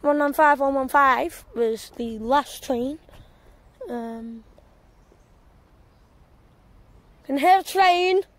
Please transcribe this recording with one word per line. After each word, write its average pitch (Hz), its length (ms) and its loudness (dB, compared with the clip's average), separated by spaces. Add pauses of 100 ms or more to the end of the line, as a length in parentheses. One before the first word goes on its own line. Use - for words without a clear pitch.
one 294 160 2
nine 285 160 0
five 294 260 4
one 277 140 0
one 262 140 -2
five 269 640 2
was 226 420 -4
the 226 220 -8
last 254 440 -2
train. 262 360 -6 (880)
Um, 226 560 -12 (2750)
can 277 140 -4
hear 359 220 4
a - 20 -12
train. 370 580 2 (180)